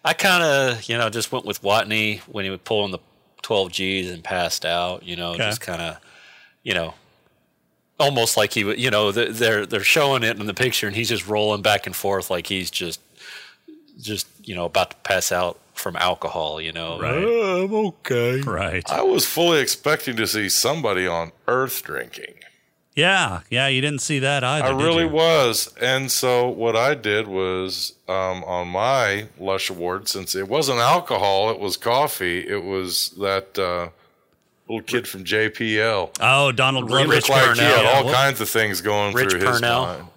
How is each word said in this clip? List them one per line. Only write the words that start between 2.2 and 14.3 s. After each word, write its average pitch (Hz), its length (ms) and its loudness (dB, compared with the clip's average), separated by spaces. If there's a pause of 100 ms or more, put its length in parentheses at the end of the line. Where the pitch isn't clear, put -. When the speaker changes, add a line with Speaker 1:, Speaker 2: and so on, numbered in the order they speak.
Speaker 1:
when 101 160 -6
he 95 60 -4
was 95 120 -10
pulling 101 300 -2
the 87 60 -8 (440)
twelve 95 300 0
G's 95 360 -2
and 87 140 -10
passed 87 420 -4
out, 87 380 -2
you 87 140 -10
know, 87 160 -6
Speaker 2:
Okay. - 140 -8
Speaker 1:
just 107 160 -4
kinda, 85 360 -8 (640)
you 107 120 -4
know, 82 200 -4 (1040)
almost 135 360 2
like 104 160 2
he 110 100 0
w-, 101 140 -2
you 123 140 0
know, 104 220 2
th-, 113 240 0
they're, 110 280 2
they're 98 200 -4
showing 139 400 2
it 110 160 0
in 101 60 -6
the 104 60 -6
picture 120 360 0
and 98 80 -6
he's 113 120 -2
just 98 200 -4
rolling 107 340 0
back 104 240 2
and 92 80 -10
forth 98 340 -2
like 87 200 -4
he's 92 200 -2
just, 85 300 -6 (1000)
just, 107 260 -6 (160)